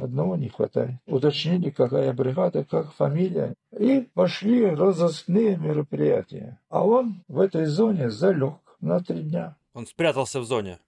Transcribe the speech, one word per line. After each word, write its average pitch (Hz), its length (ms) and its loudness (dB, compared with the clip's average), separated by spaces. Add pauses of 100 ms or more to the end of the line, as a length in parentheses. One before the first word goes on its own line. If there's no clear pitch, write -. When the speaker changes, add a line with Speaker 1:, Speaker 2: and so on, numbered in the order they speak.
Speaker 1:
одного 143 340 -2
не 139 140 -4
хватает. 123 460 -2 (120)
Уточнили, 151 640 0
какая 135 420 0
бригада, 143 540 -2
как 156 280 -4
фамилия. 160 600 -2 (240)
И 254 360 2
пошли 208 520 2
розыскные 175 880 2
мероприятия. 151 1040 -2 (100)
А 160 160 0
он 226 440 2
в 135 100 -4
этой 170 280 2
зоне 165 420 2
залег 147 500 0 (220)
на 170 180 0
три 170 220 -6
дня. 165 340 -6 (180)
Speaker 2:
Он 120 140 -12
спрятался 135 540 -2
в - 20 -8
зоне? 107 440 -2